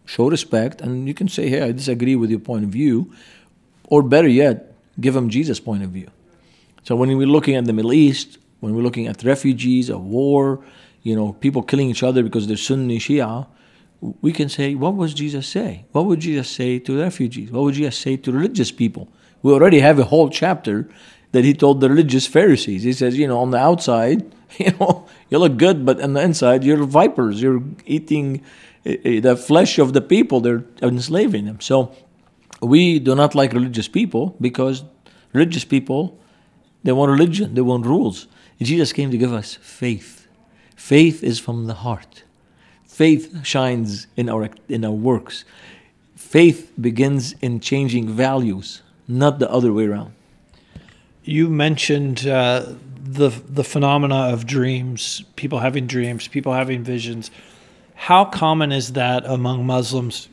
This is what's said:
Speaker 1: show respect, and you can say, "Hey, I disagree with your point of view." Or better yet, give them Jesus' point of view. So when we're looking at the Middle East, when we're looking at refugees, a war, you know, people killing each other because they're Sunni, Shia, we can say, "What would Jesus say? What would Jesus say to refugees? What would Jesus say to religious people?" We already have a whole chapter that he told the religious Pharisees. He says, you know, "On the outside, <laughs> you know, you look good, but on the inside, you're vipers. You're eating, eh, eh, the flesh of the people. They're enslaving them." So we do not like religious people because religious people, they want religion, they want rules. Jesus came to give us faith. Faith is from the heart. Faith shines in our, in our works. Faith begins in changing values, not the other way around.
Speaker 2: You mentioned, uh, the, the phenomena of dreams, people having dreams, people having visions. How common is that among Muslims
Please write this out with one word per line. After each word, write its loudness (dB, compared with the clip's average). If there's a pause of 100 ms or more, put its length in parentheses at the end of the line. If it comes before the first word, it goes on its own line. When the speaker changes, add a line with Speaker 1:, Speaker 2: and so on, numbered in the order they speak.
Speaker 1:
show 0
respect, -2
and -6
you -8
can -4
say, -4
"Hey, -2
I -2
disagree -2
with 0
your -2 (100)
point -4
of -4
view." 0 (760)
Or 6
better 4
yet, 2 (260)
give 0
them 0
Jesus' -2
point -6
of -8
view. -14 (760)
So -2
when 2
we're 4
looking 2
at -2
the 0
Middle 0
East, 2 (220)
when -4
we're -2
looking -4
at -10
refugees, 0
a -6
war, 0 (400)
you -2
know, -2
people -2
killing -4
each -6
other 0
because -4
they're -6
Sunni, -2
Shia, -4 (760)
we 0
can -4
say, -4
"What -2
would -4
Jesus -6
say? -8
What 0
would 0
Jesus -4
say -4
to -4
refugees? -6
What -2
would 0
Jesus -4
say -4
to -6
religious -2
people?" -4 (340)
We 4
already 8
have 6
a 4
whole 6
chapter -4 (460)
that 4
he 4
told 4
the 4
religious 2
Pharisees. 2
He -2
says, -2
you 0
know, -2
"On 0
the 0 (120)
outside, 2 (220)
<laughs> -18
you 0
know, 0 (240)
you 2
look 4
good, 4
but 2
on -2
the 0
inside, 2
you're 2
vipers. 2
You're 2 (240)
eating, -4 (420)
eh, -4
eh, 2
the 4
flesh 2
of 4
the 4
people. 2
They're -2 (180)
enslaving -2
them." -10
So 0 (680)
we 4
do 2
not 2
like 2
religious -2
people -2
because -2 (500)
religious 2
people, -2 (640)
they 0
want 4
religion, 2
they 0
want 0
rules. -2 (340)
Jesus 0
came -4
to -2
give 0
us -8
faith. -10 (480)
Faith 4
is -2
from -8
the -8
heart. -10 (600)
Faith 0
shines -4
in -4
our, -4 (180)
in -4
our -4
works. -4 (720)
Faith 2
begins -2
in -4
changing -2
values, -4 (240)
not 0
the -2
other 2
way 0
around. -6 (1080)
Speaker 2:
You 0
mentioned, -2
uh, 0 (360)
the, 0 (180)
the -4
phenomena 0
of -6
dreams, -4 (120)
people -6
having -2
dreams, -6
people -6
having -4
visions. -8 (640)
How 4
common 0
is -4
that -2
among -4
Muslims -4